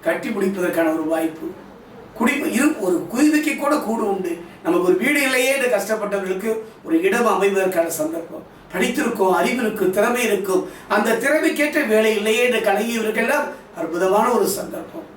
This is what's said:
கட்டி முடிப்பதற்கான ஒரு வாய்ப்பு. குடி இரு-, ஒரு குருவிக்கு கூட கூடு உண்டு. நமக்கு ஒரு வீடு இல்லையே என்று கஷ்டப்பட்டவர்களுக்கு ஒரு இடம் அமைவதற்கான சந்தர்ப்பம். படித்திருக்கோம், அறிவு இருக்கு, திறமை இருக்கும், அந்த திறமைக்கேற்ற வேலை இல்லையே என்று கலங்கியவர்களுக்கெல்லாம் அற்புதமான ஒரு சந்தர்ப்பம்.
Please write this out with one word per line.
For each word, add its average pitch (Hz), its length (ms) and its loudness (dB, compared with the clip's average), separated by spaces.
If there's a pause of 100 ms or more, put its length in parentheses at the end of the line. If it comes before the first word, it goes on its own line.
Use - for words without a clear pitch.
கட்டி 320 300 -2
முடிப்பதற்கான 180 600 0
ஒரு 160 160 -2
வாய்ப்பு. 160 340 -2 (720)
குடி 240 160 2 (220)
இரு-, 294 180 2 (120)
ஒரு 180 100 2 (160)
குருவிக்கு 302 400 2 (100)
கூட 285 140 2 (100)
கூடு 220 180 -2 (100)
உண்டு. 175 200 -4 (300)
நமக்கு 180 260 2
ஒரு 180 140 4
வீடு 285 240 2
இல்லையே 254 280 2
என்று 254 200 0
கஷ்டப்பட்டவர்களுக்கு 196 760 -2 (340)
ஒரு 165 100 0 (120)
இடம் 226 260 2
அமைவதற்கான 190 680 2
சந்தர்ப்பம். 311 440 -6 (300)
படித்திருக்கோம், 214 680 0
அறிவு - 240 0
இருக்கு, 185 240 0 (100)
திறமை 240 320 2
இருக்கும், 190 360 0 (300)
அந்த 220 280 2
திறமைக்கேற்ற 294 600 2 (100)
வேலை 220 240 4
இல்லையே 220 300 2
என்று 226 200 2
கலங்கியவர்களுக்கெல்லாம் 233 800 0 (340)
அற்புதமான 190 440 2 (140)
ஒரு 180 180 2
சந்தர்ப்பம். - 600 -10